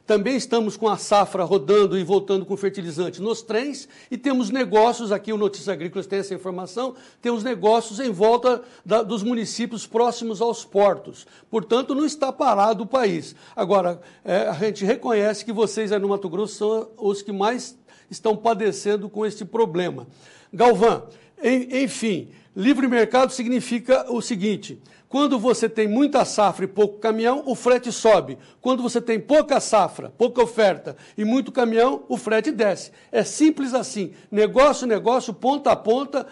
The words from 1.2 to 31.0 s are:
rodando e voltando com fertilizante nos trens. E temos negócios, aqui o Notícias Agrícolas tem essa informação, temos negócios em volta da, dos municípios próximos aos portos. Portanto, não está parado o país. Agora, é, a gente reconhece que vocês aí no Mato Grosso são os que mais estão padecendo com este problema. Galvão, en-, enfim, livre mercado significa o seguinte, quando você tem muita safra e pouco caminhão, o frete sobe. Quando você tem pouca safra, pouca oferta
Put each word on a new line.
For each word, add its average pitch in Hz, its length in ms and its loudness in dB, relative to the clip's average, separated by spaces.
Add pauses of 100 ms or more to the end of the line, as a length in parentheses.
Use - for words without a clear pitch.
rodando 190 540 4
e 185 40 -2
voltando 190 440 0
com 190 100 -6
fertilizante 175 640 -6
nos 220 220 -4
trens. 247 440 -6 (240)
E 247 60 -8
temos 254 320 -2
negócios, 233 640 2
aqui 208 220 -4
o - 20 -2
Notícias 202 320 -4
Agrícolas 175 380 -6
tem 196 140 -4
essa 190 120 -8
informação, 185 640 -8 (240)
temos 233 240 -2
negócios 220 560 0
em 262 100 -2
volta 226 520 2 (240)
da, 214 160 2
dos 202 200 -6
municípios 226 640 -6
próximos 226 540 -2
aos 233 240 -4
portos. 196 600 0 (240)
Portanto, 233 440 0
não 294 120 0
está 269 260 -4
parado 220 520 2
o - 20 -10
país. 190 500 -2 (180)
Agora, 180 460 0 (240)
é, 196 240 0
a 185 60 -2
gente 202 280 -4
reconhece 208 640 0
que 226 80 -8
vocês 208 400 -2
aí 208 60 2
no 196 100 -2
Mato 196 220 -4
Grosso 208 240 -6
são 220 420 -2
os 202 240 -2
que 214 120 -10
mais 220 460 -4 (320)
estão 214 260 0
padecendo 208 720 -2
com 208 160 -6
este 214 200 -6
problema. 170 640 -2 (440)
Galvão, 208 560 4 (320)
en-, 254 440 0
enfim, 190 500 -4 (220)
livre 254 320 2
mercado 247 420 4
significa 247 800 -2
o 233 100 -2
seguinte, 196 640 -4 (260)
quando 269 300 2
você 226 300 2
tem 220 180 0
muita 254 380 2
safra 190 400 0
e 190 40 -2
pouco 208 300 0
caminhão, 226 480 0
o 254 80 -2
frete 247 380 0
sobe. 147 440 2 (240)
Quando 254 220 0
você 233 180 -2
tem 226 200 -2
pouca 285 400 2
safra, 156 580 0
pouca 247 240 2
oferta 190 540 0 (200)